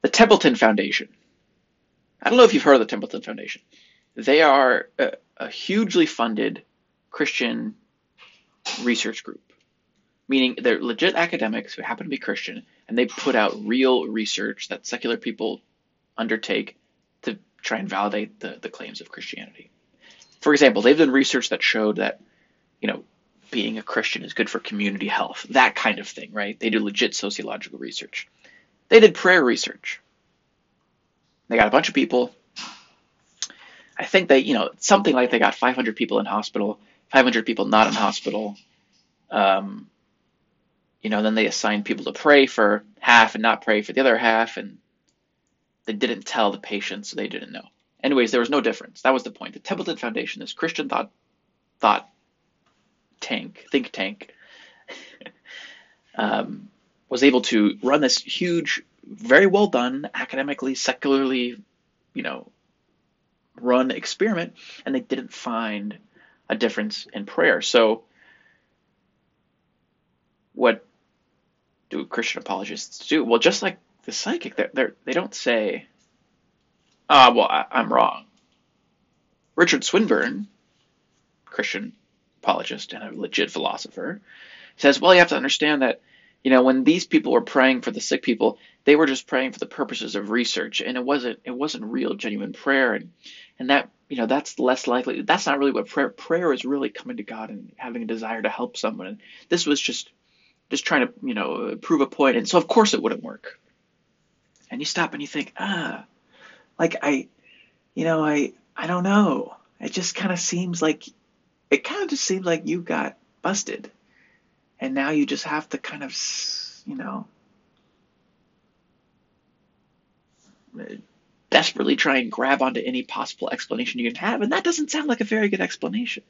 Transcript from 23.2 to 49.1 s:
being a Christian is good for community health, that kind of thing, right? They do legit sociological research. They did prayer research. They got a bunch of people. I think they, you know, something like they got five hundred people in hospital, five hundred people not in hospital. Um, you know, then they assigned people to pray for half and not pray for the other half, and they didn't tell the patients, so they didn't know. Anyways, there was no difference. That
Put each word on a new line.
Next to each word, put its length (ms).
being 260
a 60
Christian 400
is 100
good 160
for 80
community 480
health, 440
that 260
kind 240
of 80
thing, 240
right? 260
They 120
do 120
legit 320
sociological 640
research. 480
They 100
did 160
prayer 300
research. 560
They 100
got 120
a 20
bunch 180
of 60
people. 400
I 80
think 240
they, 120
you 140
know, 240
something 360
like 160
they 80
got 160
five 220
hundred 180
people 240
in 80
hospital, 540
five 160
hundred 220
people 200
not 200
in 80
hospital. 600
Um, 560
you 60
know, 140
then 120
they 120
assigned 380
people 200
to 80
pray 340
for 380
half 360
and 80
not 200
pray 200
for 100
the 80
other 180
half, 380
and 220
they 80
didn't 320
tell 260
the 60
patients, 500
so 80
they 120
didn't 240
know. 140
Anyways, 280
there 100
was 100
no 100
difference. 420
That 120